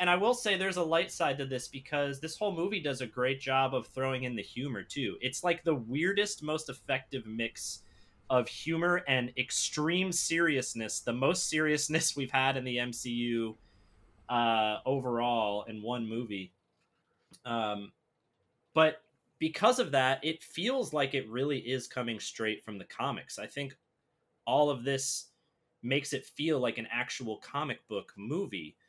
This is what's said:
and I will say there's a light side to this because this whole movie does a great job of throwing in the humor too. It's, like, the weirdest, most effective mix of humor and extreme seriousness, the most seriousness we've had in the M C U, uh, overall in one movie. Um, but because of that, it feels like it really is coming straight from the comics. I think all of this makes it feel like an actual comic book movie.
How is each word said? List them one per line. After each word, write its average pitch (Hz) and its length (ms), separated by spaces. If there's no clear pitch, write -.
and 180 80
I 180 80
will 208 160
say 214 240
there's 185 220
a 180 40
light 170 300
side 143 260
to 143 60
this 131 240
because 139 520
this 156 180
whole 196 180
movie 190 240
does 139 220
a 123 40
great 127 320
job 135 360
of 123 140
throwing 131 340
in 123 120
the 107 80
humor 120 400
too. 101 380
It's, 127 240
like, 170 200
the 160 100
weirdest, 160 680
most 151 280
effective 131 560
mix 113 560
of 127 180
humor 175 580
and 127 300
extreme 165 760
seriousness, 147 880
the 120 120
most 139 380
seriousness 156 680
we've 135 140
had 135 260
in 127 80
the 123 140
M 123 160
C - 160
U, 117 460
uh, 113 580
overall 120 800
in 110 180
one 117 260
movie. 107 440
Um, 107 480
but 156 280
because 202 400
of 185 140
that, 135 320
it 160 180
feels 214 520
like 139 200
it 131 140
really 135 300
is 127 280
coming 117 320
straight 107 460
from 104 140
the 92 60
comics. 113 540
I 104 80
think 139 300
all 147 240
of 123 120
this 135 440
makes 139 300
it 135 120
feel 151 340
like 117 200
an 110 120
actual 120 460
comic - 500
book 101 300
movie. 101 600